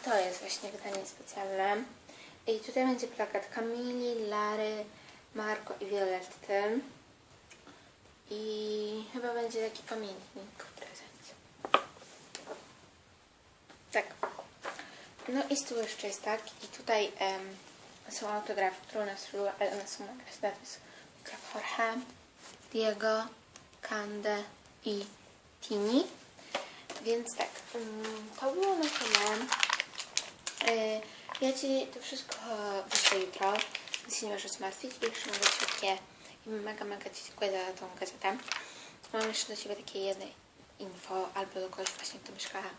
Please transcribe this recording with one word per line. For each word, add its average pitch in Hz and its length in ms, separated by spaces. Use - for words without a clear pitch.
to 233 140
jest 180 220
właśnie 196 320
wydanie 196 340
specjalne. 196 760
I 220 140
tutaj 254 260
będzie 247 220
plakat - 400
Kamili, 240 760
Lary, 214 580
Marco 214 460
i 202 60
Violetty. 196 920
I 214 800
chyba 240 220
będzie 233 360
taki - 120
pamiętnik 202 840
w - 80
prezencie. - 600
Tak. - 120
No 269 220
i 285 60
z - 80
tyłu 233 160
jeszcze 214 260
jest 196 160
tak. 214 180
I 214 40
tutaj, 220 500
em, 190 380
są - 180
autografy, 202 480
które 214 160
u 208 40
nas 202 260
robiła, 202 280
ale 196 120
one 196 160
są - 180
nagrane 247 320
z - 40
nazwisk - 380
Jorge, 226 460
Diego, 220 540
Cande 208 600
i 202 220
Tini. 226 460
Więc 233 340
tak. - 120
Mm, 220 540
to 269 120
było 381 240
na 320 80
tyle. 220 640
Y, 220 280
ja 269 120
ci 269 420
to 240 60
wszystko - 360
wyślę - 280
jutro, 190 340
więc - 140
się 226 100
nie 208 60
masz 196 140
o - 20
co - 120
martwić. 196 320
I - 20
jeszcze - 260
mam - 80
dla - 120
ciebie - 160
takie 190 320
mega, 214 380
mega 202 260
ci - 160
dziękuję 202 260
za 185 280
tą 185 80
gazetę. 190 360
Mam 220 160
jeszcze 220 260
do - 80
ciebie 208 140
takie 196 220
jedno 196 260
info, 185 560
albo 190 260
do 185 80
kogoś 185 220
właśnie, - 300
kto 202 120
mieszka 196 300